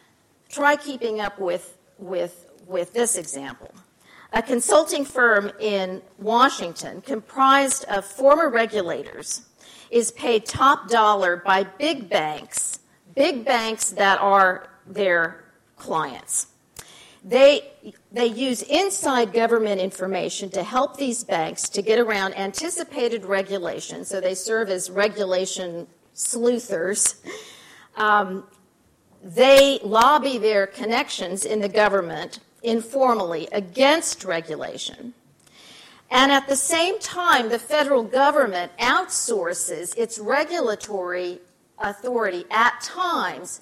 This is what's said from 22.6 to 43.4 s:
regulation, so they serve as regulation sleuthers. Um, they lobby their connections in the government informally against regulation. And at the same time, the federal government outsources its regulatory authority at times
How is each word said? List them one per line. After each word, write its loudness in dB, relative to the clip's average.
regulation, -4
so -6
they -2
serve -2
as -4
regulation -2
sleuthers. -2
Um, 2
they 6
lobby 4
their 2
connections -4
in -2
the -2
government 0
informally 0
against 0
regulation. -8
And 6
at 2
the 0
same 0
time, 0
the -2
federal 0
government 0
outsources -2
its -4
regulatory -4
authority -4
at 2
times -6